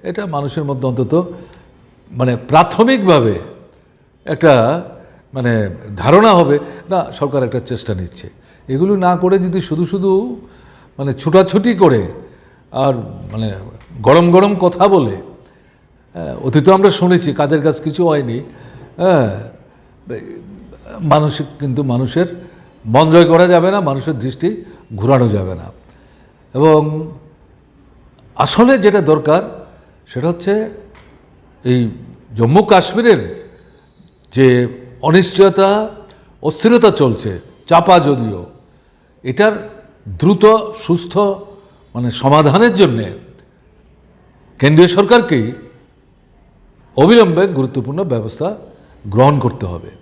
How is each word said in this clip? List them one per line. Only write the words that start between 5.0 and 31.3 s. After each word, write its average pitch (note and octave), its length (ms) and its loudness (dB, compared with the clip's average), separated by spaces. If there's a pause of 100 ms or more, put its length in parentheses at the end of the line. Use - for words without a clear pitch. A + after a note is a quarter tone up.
মানে, A#2 360 -2 (280)
ধারণা F#3+ 360 4
হবে, D3 260 2 (300)
না, E3+ 220 -4
সরকার C3+ 320 -4
একটা A#2+ 160 -6
চেষ্টা A#2 340 -10
নিচ্ছে। - 360 -12 (380)
এগুলো E3+ 280 0
না F3+ 200 0
করে F3+ 240 0
যদি F3+ 220 -4
শুধু E3 240 -4
শুধু, G3 560 -4 (560)
মানে, C#3 160 -6
ছুটাছুটি F#3+ 600 0
করে C3 320 2 (640)
আর, C3+ 220 -2 (380)
মানে, G#2+ 220 -6 (480)
গরম E3+ 300 4
গরম G3 240 4
কথা F3+ 320 0
বলে, D3+ 280 2
আহ, - 1300 -16
অতীতে C#3+ 260 2
আমরা G3 180 4
শুনেছি F3+ 440 0
কাজের D3 280 0
কাজ D3+ 200 -2
কিছু E3 260 -4
হয়নি, C3 320 -4 (580)
হ্যাঁ, A2+ 520 -2 (1500)
মানসিক, D3+ 460 -2 (140)
কিন্তু C#3 240 -4
মানুষের C3 420 -2 (600)
মন C#3+ 260 2
জয় E3+ 140 6
করা E3 220 4
যাবে F3+ 240 2
না, G3+ 100 -2
মানুষের C#3 380 -4
দৃষ্টি C3+ 460 -6 (300)
ঘোরানো B2 320 2
যাবে F#2+ 280 -4
না। E2+ 160 -16 (840)
এবং D#3 580 0 (1200)
আসলে B3 420 2
যেটা G3+ 240 2
দরকার D3+ 680 0 (400)
সেটা B2+ 200 -6
হচ্ছে F#3 420 -4 (960)